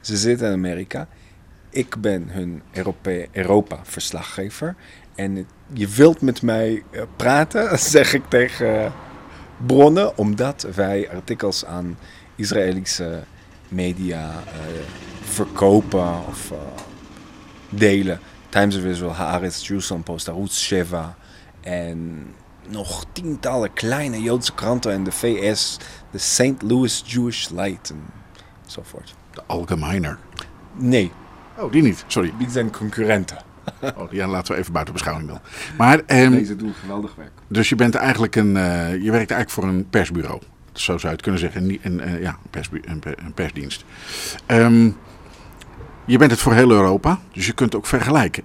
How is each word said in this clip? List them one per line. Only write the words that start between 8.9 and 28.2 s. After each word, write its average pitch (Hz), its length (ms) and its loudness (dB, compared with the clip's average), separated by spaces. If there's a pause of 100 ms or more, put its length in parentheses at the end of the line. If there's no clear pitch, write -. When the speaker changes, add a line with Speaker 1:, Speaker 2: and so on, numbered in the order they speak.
Speaker 1:
bronnen, 147 520 6
omdat 139 560 -2
wij 98 360 0
artikels 95 540 -4
aan 87 340 -8 (380)
Israëlische 92 840 -2 (460)
media, 90 600 -4
eh, 80 300 -12 (600)
verkopen 98 1040 2
of, - 240 -12
eh, 76 80 -10 (1080)
delen. 98 520 2 (280)
Times 101 280 2
of 95 80 -4
Israel, 87 280 -4
Haaretz, 87 560 -4
Jerusalem 95 340 -6
Post, 85 260 -8
Arutz 92 320 -6
Sheva 87 560 -2 (440)
en 85 680 -8 (420)
nog 101 440 -10
tientallen 127 600 -4
kleine 120 500 -4
Joodse 123 320 -2
kranten 117 380 -2
in 95 120 -2
de 92 80 -4
V 107 440 0
S, - 220 -4 (320)
de 101 80 -10
Saint 127 440 2
Louis 120 440 2
Jewish 120 420 -2
Light 92 420 -6
en 76 120 -14 (640)